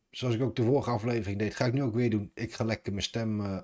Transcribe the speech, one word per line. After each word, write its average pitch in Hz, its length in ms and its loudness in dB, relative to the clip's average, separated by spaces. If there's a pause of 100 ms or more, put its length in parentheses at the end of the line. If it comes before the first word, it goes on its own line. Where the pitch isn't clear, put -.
(100)
zoals 123 240 -2
ik 113 80 0
ook 120 140 0
de 127 60 2
vorige 123 280 4
aflevering 107 480 0
deed, 104 160 0
ga 131 100 0
ik 120 80 2
nu 139 100 2
ook 117 120 0
weer 120 160 2
doen. 101 240 0
Ik - 180 -6
ga - 120 -2
lekker 107 280 -2
mijn 98 120 -2
stem, 110 360 -2
eh, 98 240 -2